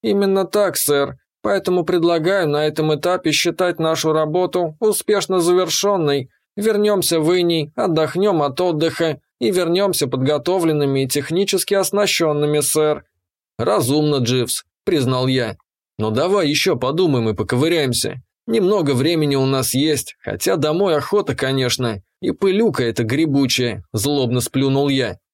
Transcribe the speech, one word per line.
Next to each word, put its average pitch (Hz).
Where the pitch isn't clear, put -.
«Именно 196
так, 202
сэр, 143
поэтому 180
предлагаю 170
на 147
этом 156
этапе 175
считать 170
нашу 160
работу 156
успешно 202
завершённой. 170
Вернёмся 208
в 156
Иней, 170
отдохнём 170
от 143
отдыха 160
и 226
вернёмся 180
подготовленными 143
и 135
технически 175
оснащёнными, 156
сэр». 151
«Разумно, 151
Дживс», 123
признал 131
я. 123
«Но 107
давай 165
ещё 151
подумаем 131
и 107
поковыряемся. 127
Немного 196
времени 147
у 135
нас 131
есть, 143
хотя 170
домой 156
охота, 196
конечно, 127
и -
пылюка 196
эта 117
гребучая», 135
злобно 123
сплюнул 135
я. 123